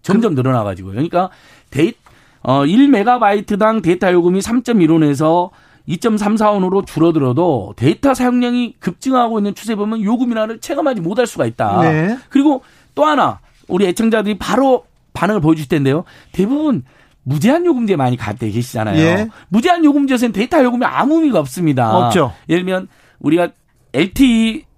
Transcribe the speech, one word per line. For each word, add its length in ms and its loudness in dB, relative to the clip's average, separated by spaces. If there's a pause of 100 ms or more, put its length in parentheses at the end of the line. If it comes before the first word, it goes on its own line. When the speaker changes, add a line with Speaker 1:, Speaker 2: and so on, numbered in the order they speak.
Speaker 1:
점점 340 0
Speaker 2:
그 60 0
Speaker 1:
늘어나가지고요. 520 -4
그러니까 360 -2 (400)
데이-, 240 -2 (480)
어, 240 0
일 240 4
메가바이트당 920 2
데이터 300 0
요금이 300 2
삼점일 500 2
원에서 600 2 (360)
이점삼사 640 0
원으로 340 0
줄어들어도 920 0
데이터 400 0
사용량이 640 -2
급증하고 600 -2
있는 140 -2
추세 220 -6
보면 280 -4
요금 280 -2
인하를 280 -6
체감하지 420 -4
못할 260 -2
수가 180 -4
있다. 360 -2
Speaker 2:
네. 360 0 (120)
Speaker 1:
그리고 340 0 (320)
또 100 2
하나, 340 0 (280)
우리 180 0
애청자들이 540 0
바로 460 0 (280)
반응을 280 -2
보여주실 280 0
텐데요. 340 0 (280)
대부분 520 -2 (400)
무제한 420 0
요금제 300 0
많이 220 0
가입돼 340 -6
계시잖아요. 480 -2
Speaker 2:
예. 300 0 (200)
Speaker 1:
무제한 340 2
요금제에서는 500 2
데이터 300 0
요금이 220 0
아무 300 0
의미가 240 2
없습니다. 580 0
Speaker 2:
없죠. 360 2 (160)
Speaker 1:
예를 140 0
들면 240 -4 (320)
우리가 300 0 (440)
엘티이 720 0 (120)